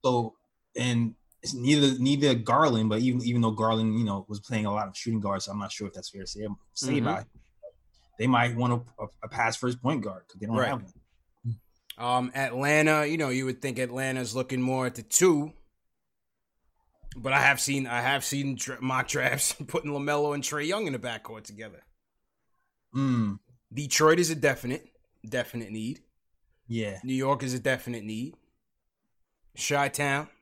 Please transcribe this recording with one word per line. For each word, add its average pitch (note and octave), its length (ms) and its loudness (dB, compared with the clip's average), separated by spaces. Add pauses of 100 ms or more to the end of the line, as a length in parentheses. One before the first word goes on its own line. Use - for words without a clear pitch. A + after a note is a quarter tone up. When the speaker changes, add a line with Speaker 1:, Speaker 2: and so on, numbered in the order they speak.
Speaker 1:
So, A#2+ 320 2 (400)
and A#2 380 2 (300)
it's - 100 -6
neither, C3+ 460 4
neither C#3 340 4
Garland, A#2 560 4
but A2 120 2
even, B2 220 2
even A#2+ 180 2
though A2+ 100 4
Garland, A2 480 2
you A#2 60 2
know, G2 240 -4
was G#2 100 -8
playing G#2+ 260 -2
a G2+ 80 0
lot G#2 140 -2
of F#2+ 100 -14
shooting A2+ 220 -2
guards, G2 260 -2
so G2 60 -10
I'm G2+ 80 -6
not G2 120 -8
sure - 160 -10
if F2+ 60 -12
that's F#2 160 -14
fair G2 120 -14
to F#2 60 -12
say, G#2+ 200 -10 (260)
say B2+ 200 -2
Speaker 2:
Mm-hmm. A#2+ 120 2
Speaker 1:
about G2 160 -2
it. - 60 -16 (920)
They A#2+ 100 0
might A#2+ 280 4
want A#2+ 180 2
a, A#2+ 300 -6
a, G#2 40 -10 (160)
a A2+ 40 -12
pass A2+ 300 -2
first B2 240 -4
point C3 220 0
guard F#2+ 240 -10
'cause F#2+ 120 -20
they G#2 80 -6
don't A2+ 80 -2
Speaker 2:
Right. G#2+ 140 2
Speaker 1:
have B2 120 -4
one. F#2+ 120 -18 (1000)
Speaker 2:
Um, B2 380 0
Atlanta, D3 720 4
you D#3+ 120 -2
know, D3 120 0
you C3 160 0
would B2+ 160 -4
think B2+ 160 -4
Atlanta's B2+ 580 -2
looking B2+ 260 -2
more C3 260 0
at A#2+ 80 -6
the A2+ 80 -12
two, D#3 500 4 (1600)
but C3 180 -2
I C#3 80 6
have C3+ 200 6
seen, C#3 240 0
I A#2+ 160 -2
have C3+ 240 0
seen C#3 300 -2
dra-, C3 260 -8
mock C3 260 0
drafts C#3 460 0
<laughs> - 140 -12
putting D3 240 -4
LaMelo D3 420 0
and C#3+ 100 -4
Trae D3 220 -4
Young G3 220 -2
in C#3 60 -4
the B2 60 -6
backcourt A2+ 440 -10
together. G#2 400 -16 (1120)
Speaker 1:
Mm. A#2+ 420 2 (340)
Speaker 2:
Detroit D3 460 4
is E3+ 140 2
a E3 40 -2
definite, C3 540 -2 (380)
definite A2+ 440 -6
need. A2+ 280 -8 (680)
Speaker 1:
Yeah. G#2+ 360 -4
Speaker 2:
New C3 100 -4
York C3+ 300 0
is B2+ 100 -2
a B2+ 60 -4
definite B2 440 -2
need. A2 300 -6 (1200)
Chi-Town. C#3+ 720 0 (120)